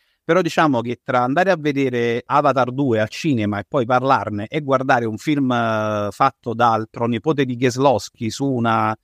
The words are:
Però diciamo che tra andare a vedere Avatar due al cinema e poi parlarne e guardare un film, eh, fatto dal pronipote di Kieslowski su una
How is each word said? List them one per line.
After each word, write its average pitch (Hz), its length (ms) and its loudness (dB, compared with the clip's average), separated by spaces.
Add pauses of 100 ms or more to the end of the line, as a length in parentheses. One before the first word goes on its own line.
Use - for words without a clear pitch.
(260)
Però 170 140 2
diciamo 156 400 2
che 120 240 -6
tra 127 180 0
andare 160 280 2
a 180 60 2
vedere 127 680 -2
Avatar 131 480 2
due 127 260 0
al 107 120 0
cinema 107 480 -2
e 101 100 -8
poi 139 160 0
parlarne 117 600 0
e 151 160 -6
guardare 131 420 0
un 110 140 -4
film, 139 340 0
eh, 107 600 -2
fatto 127 420 -2
dal 113 340 2
pronipote 120 560 -2
di 127 120 -4
Kieslowski 123 720 0
su 139 160 -4
una 113 580 0